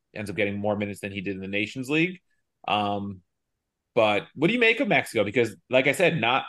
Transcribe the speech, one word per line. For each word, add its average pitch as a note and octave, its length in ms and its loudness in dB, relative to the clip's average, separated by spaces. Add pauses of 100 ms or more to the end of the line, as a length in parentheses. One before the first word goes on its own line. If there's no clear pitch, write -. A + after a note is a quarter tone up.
(140)
ends G#2 160 -8
up F#2+ 60 -10
getting G2+ 240 -2
more G#2 160 -2
minutes G2+ 240 -6
than G2+ 120 -10
he G2+ 100 -8
did G2 140 -6
in F#2+ 60 -10
the F#2+ 60 -10
Nations G#2+ 420 -6
League. E3+ 300 0 (480)
Um, G2+ 540 -4 (720)
but G#2 380 4
what D3 140 0
do G#3+ 60 4
you B3 60 -2
make A3+ 200 4
of C#4 80 0
Mexico? B2+ 360 2
Because, G#2 320 2 (140)
like C3 160 4
I C#3+ 60 4
said, E3 280 2
not, A#2+ 300 0